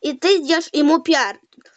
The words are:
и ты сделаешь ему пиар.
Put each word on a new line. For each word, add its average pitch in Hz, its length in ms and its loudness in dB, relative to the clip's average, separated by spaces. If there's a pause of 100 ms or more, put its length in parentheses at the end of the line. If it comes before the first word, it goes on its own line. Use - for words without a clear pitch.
и 277 160 -6
ты 370 220 2
сделаешь 320 340 -2
ему 302 300 2
пиар. 254 360 -2 (380)